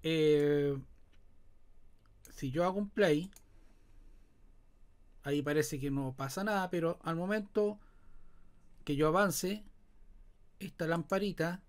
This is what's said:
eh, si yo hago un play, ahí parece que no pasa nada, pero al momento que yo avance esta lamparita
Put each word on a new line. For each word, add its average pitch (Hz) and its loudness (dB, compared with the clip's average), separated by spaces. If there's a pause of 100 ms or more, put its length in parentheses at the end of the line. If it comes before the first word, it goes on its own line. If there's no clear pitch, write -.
eh, 147 4 (1500)
si 135 -8
yo 165 0
hago 190 0
un 208 -4
play, 180 2 (1900)
ahí 143 -2
parece 147 0
que 139 -4
no 135 -4
pasa 135 -6
nada, 196 -2
pero 170 -2
al 165 -4
momento 208 -2 (1040)
que 147 -2
yo 151 4
avance 190 2 (960)
esta 180 -6
lamparita 170 -2